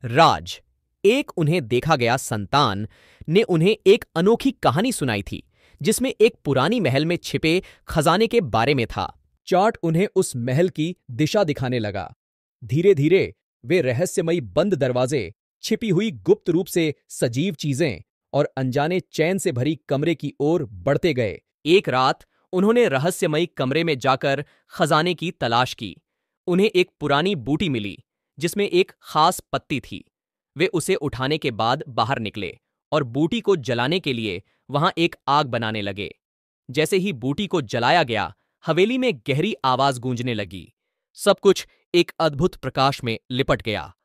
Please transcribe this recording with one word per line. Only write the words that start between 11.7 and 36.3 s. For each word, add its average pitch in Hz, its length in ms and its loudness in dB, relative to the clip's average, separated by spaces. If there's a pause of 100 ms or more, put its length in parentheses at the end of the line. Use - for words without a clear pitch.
लगा। 104 360 -8 (480)
धीरे-धीरे 151 680 2 (320)
वे 170 160 0
रहस्यमयी 165 600 -2
बंद 156 320 0
दरवाजे, 127 600 -2 (280)
छिपी 226 280 -2
हुई 196 220 2
गुप्त 160 380 0
रूप 175 160 0
से 160 300 -2 (140)
सजीव 147 440 -2
चीजें 139 460 -4 (340)
और 143 240 0
अनजाने 143 420 -2
चैन 170 380 -2
से - 140 -2
भरी 127 280 -2 (100)
कमरे 151 260 0
की 143 240 -10
ओर 156 260 0
बढ़ते 135 480 0
गए। 113 280 -4 (240)
एक 170 240 4
रात 131 360 0 (280)
उन्होंने 214 340 4
रहस्यमयी 156 580 0
कमरे 147 380 -2
में 156 160 -2
जाकर 135 460 0 (240)
खजाने 165 440 0
की 135 180 -6
तलाश 123 420 0
की। 98 220 -12 (520)
उन्हें 180 200 2
एक 180 220 2 (100)
पुरानी 147 360 0
बूटी 151 340 -2
मिली, 104 340 -6 (360)
जिसमें 185 300 -2
एक 180 220 2 (100)
खास 165 400 2 (120)
पत्ती 139 260 -4
थी। - 320 -16 (460)
वे 165 100 0
उसे 185 280 0
उठाने 139 420 -4
के 139 140 -4
बाद 117 360 -2
बाहर 120 320 -2
निकले 101 380 -8 (340)
और 151 120 0
बूटी 147 380 -2
को 196 140 2
जलाने 127 440 -2
के 143 140 -4
लिए 104 300 -4 (260)
वहां 143 280 0
एक 170 180 0 (120)
आग 143 200 2
बनाने 113 340 -4
लगे। 101 340 -8 (540)